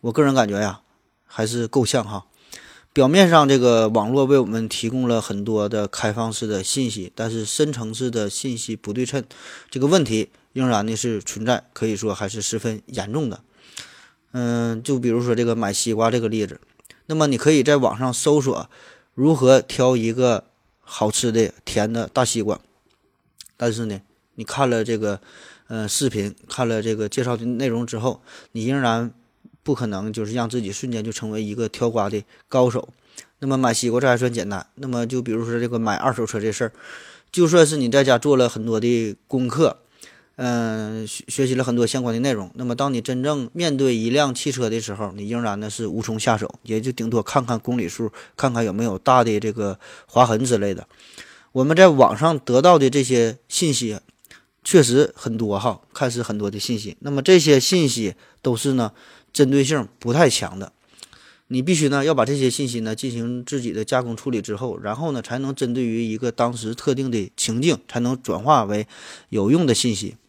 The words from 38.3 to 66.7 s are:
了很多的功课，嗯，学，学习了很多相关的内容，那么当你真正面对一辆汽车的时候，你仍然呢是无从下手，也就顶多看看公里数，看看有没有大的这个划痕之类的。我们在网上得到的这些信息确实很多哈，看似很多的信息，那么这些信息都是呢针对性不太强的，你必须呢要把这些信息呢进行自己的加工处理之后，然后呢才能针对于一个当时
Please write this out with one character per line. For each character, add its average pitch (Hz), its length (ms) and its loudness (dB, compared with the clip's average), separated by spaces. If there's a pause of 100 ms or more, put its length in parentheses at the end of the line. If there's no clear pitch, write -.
了 123 140 4
很 113 160 -8
多 113 140 0
的 113 360 0 (120)
功 127 200 -2
课， 127 300 0 (600)
嗯， 110 680 -4
学， - 220 -12
学 - 180 -2
习 131 80 0
了 127 100 0
很 123 120 0
多 120 100 2
相 131 160 -2
关 120 100 -2
的 113 100 -2
内 135 100 0
容， 98 240 -4
那 123 100 -10
么 120 100 -4
当 139 160 -2
你 123 80 -2
真 127 220 -4
正 139 320 -2
面 160 240 -2
对 131 180 2
一 113 140 -2
辆 139 240 0
汽 143 180 -4
车 123 160 -2
的 110 140 -4
时 107 140 -10
候， 101 160 -8
你 101 180 -12
仍 120 140 -4
然 104 160 -4
呢 107 100 -8
是 113 160 -8
无 101 160 -6
从 110 180 -6
下 113 160 2
手， 104 160 -6 (120)
也 110 180 -4
就 127 100 -6
顶 117 160 -6
多 117 140 0
看 127 240 -2
看 117 140 -2
公 123 180 -4
里 101 100 -4
数， 110 240 -6 (240)
看 131 160 0
看 117 140 0
有 95 80 -2
没 110 100 -2
有 104 140 -4
大 127 260 4
的 110 160 0
这 107 120 -4
个 101 280 -6 (280)
划 123 180 4
痕 113 180 0
之 123 140 2
类 101 160 0
的。 - 140 -12 (640)
我 131 120 2
们 156 140 2
在 185 120 10
网 131 280 6
上 156 220 2
得 127 240 2
到 175 160 8
的 135 100 4
这 135 140 2
些 120 340 0 (100)
信 165 240 -2
息 113 280 -4 (640)
确 175 180 8
实 127 340 4
很 113 220 -8
多 104 220 -2
哈， 104 220 -2 (120)
看 131 160 -2
似 120 140 -4
很 107 160 -6
多 104 100 -2
的 101 80 -8
信 110 220 -4
息， 104 220 -12
那 143 100 -6
么 139 100 -2
这 180 180 8
些 143 200 6
信 165 280 2
息 110 280 -4 (260)
都 123 140 0
是 139 180 -2
呢 120 200 -2 (400)
针 135 160 4
对 139 140 4
性 131 240 -2 (120)
不 117 120 -4
太 147 180 6
强 95 280 -4
的， 98 140 -12 (760)
你 127 140 -2
必 175 140 2
须 151 140 2
呢 139 140 0
要 156 100 2
把 123 120 4
这 139 120 -2
些 131 120 2
信 135 180 -4
息 120 120 -6
呢 110 160 -4
进 127 160 -6
行 120 340 -6
自 139 160 -6
己 120 100 -6
的 107 140 -4
加 127 160 0
工 117 140 -6
处 131 160 -8
理 113 100 -2
之 104 140 -8
后， 117 240 -8
然 107 160 -6
后 156 160 -4
呢 127 100 -4
才 120 160 -8
能 135 160 -6
针 123 200 -2
对 123 120 -2
于 113 180 -2
一 110 140 -4
个 117 140 -4
当 120 240 -2
时 110 180 -8